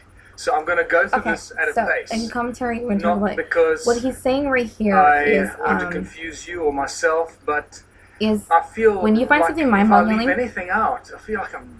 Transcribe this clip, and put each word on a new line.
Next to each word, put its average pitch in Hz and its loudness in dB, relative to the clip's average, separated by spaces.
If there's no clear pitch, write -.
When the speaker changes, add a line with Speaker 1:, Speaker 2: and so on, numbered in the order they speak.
Speaker 1:
So - -2
I'm - -2
gonna 170 0
go 170 2
through - 0
Speaker 2:
Okay, 220 -2
Speaker 1:
this - -10
at - 0
a 440 -4
Speaker 2:
so 226 0
Speaker 1:
pace, 156 -4
Speaker 2:
in 226 -4
commentary, 240 -6
we're 240 -2
talking 202 -2
Speaker 1:
not 202 0
Speaker 2:
about 196 -2
Speaker 1:
because 160 0
Speaker 2:
what 240 2
he's 247 -4
saying 269 0
right 247 0
here 208 0
Speaker 1:
I 185 6
Speaker 2:
is, 196 2
Speaker 1:
want - -2
to - -4
Speaker 2:
um, 170 -8
Speaker 1:
confuse 165 -10
you 175 -8
or 147 0
myself, 160 -2
but - -6
Speaker 2:
is 214 -2
Speaker 1:
I 170 4
feel 220 2
Speaker 2:
when 214 4
you 247 2
find 294 4
Speaker 1:
like 339 2
Speaker 2:
something 302 0
Speaker 1:
if 226 4
I - 6
Speaker 2:
mind-boggling 214 4
Speaker 1:
leave 233 0
anything 226 -4
out, - -2
I - -18
feel 107 -8
like - -12
I'm - -18